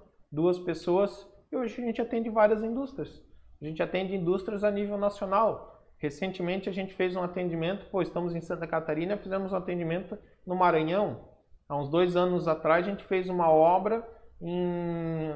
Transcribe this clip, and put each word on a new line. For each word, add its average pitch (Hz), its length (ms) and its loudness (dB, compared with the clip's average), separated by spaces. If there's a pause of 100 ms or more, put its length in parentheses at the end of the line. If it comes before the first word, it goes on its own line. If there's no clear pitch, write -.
(320)
duas 175 280 2
pessoas, 180 680 0 (240)
e 294 40 -4
hoje 240 260 -4
a 247 40 -4
gente 233 160 -2
atende 233 280 -2
várias 214 320 6
indústrias. 233 600 -6 (380)
A 147 40 -10
gente 160 160 -4
atende 180 340 -2
indústrias 196 480 -2
a 208 60 4
nível 202 280 -2
nacional. 202 840 0 (140)
Recentemente 185 720 -4
a - 20 -6
gente 190 220 -6
fez 185 220 0
um 185 80 -2
atendimento, 175 640 -4
pô, 185 140 0
estamos 170 320 -4
em 165 60 -4
Santa 165 260 -6
Catarina, 165 500 -2
fizemos 190 340 -4
um 196 40 -2
atendimento 180 640 -4 (280)
no 180 100 -4
Maranhão. 170 760 2 (380)
Há 147 80 -6
uns 143 140 -4
dois 175 260 2
anos 180 320 2
atrás 160 380 4
a 202 40 -2
gente 202 160 -6
fez 185 240 0
uma 175 200 2
obra 190 580 6 (320)
em, 170 960 -4